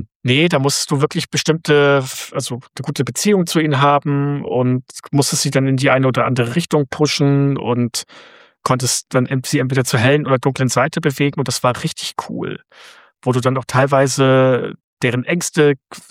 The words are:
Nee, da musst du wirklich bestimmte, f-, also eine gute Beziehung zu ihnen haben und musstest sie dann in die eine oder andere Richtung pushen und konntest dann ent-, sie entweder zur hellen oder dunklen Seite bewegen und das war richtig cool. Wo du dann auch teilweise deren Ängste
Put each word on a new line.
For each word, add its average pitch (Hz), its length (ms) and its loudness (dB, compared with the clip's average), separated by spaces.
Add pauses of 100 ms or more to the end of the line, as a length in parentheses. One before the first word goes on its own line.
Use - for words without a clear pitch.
(240)
Nee, 139 240 2
da 165 120 2
musst 139 300 -2
du 143 100 0
wirklich 151 300 -6
bestimmte, 147 720 2
f-, - 300 -12
also 135 220 -8
eine - 300 -14
gute 147 200 -4
Beziehung 196 420 0
zu - 140 -2
ihnen 151 200 0
haben 143 640 0
und 127 400 -2 (260)
musstest 143 320 0
sie 143 80 -2
dann 135 160 2
in 135 100 2
die 135 140 2
eine 131 160 4
oder 120 200 2
andere 123 300 -2
Richtung 156 320 0
pushen 139 680 0
und 120 480 -4 (580)
konntest 127 460 -2
dann 127 180 0
ent-, 131 200 -4
sie 147 120 -2
entweder 131 260 0
zur - 140 -2
hellen 139 260 2
oder 131 140 0
dunklen 131 300 0
Seite 135 320 0
bewegen 143 400 -2
und 131 80 -4
das - 160 -4
war 123 180 0
richtig - 320 -8 (140)
cool. - 320 -8 (600)
Wo 127 120 0
du 123 80 2
dann 127 180 0
auch 127 80 -6
teilweise 131 1080 2 (280)
deren 127 220 0
Ängste 156 500 2 (360)